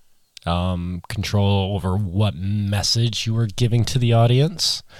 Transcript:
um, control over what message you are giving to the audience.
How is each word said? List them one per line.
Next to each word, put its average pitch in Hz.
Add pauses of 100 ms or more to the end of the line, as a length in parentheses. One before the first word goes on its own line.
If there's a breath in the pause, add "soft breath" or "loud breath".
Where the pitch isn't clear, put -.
(460)
um, 87
control 98
over 92
what 101
message 101
you 113
are 117
giving 113
to -
the 120
audience. 127 (180 loud breath)